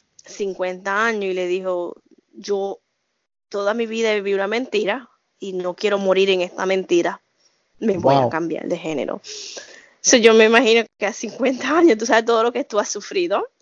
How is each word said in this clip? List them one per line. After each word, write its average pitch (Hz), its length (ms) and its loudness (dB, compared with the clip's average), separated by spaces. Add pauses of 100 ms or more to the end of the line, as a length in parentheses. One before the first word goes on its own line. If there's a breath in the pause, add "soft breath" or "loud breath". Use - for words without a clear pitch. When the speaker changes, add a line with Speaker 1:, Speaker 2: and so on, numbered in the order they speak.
(240)
Speaker 1:
Cincuenta 190 800 -4
años, 220 200 -2
y 185 100 -4
le 180 140 -4
dijo, 180 480 -4 (360)
"Yo 196 460 -6 (720)
toda 202 260 -2
mi 233 120 -2
vida 220 280 0
viví 202 180 -2
una 196 140 0
mentira 226 600 -2 (320)
y 190 140 -10
no 180 200 -6
quiero 202 240 0
morir 196 320 2
en 185 100 2
esta 180 260 -4
mentira. 185 540 0 (600)
Me 202 180 0
voy 139 160 2
a 139 60 4
Speaker 2:
Wow. 120 100 2
Speaker 1:
cambiar 160 380 -4
de 170 100 -4
género". 160 420 -6 (800 loud breath)
So, - 180 4
yo 220 160 8
me 220 100 8
imagino 226 400 4 (140)
que 208 80 -2
a 202 80 -4
cincuenta 254 640 -4
años, 330 180 6
tú 220 80 -6
sabes 233 220 2
todo 226 160 2
lo 240 100 0
que 240 120 -4
tú 208 140 -4
has 214 120 -2
sufrido, 196 560 -4 (160)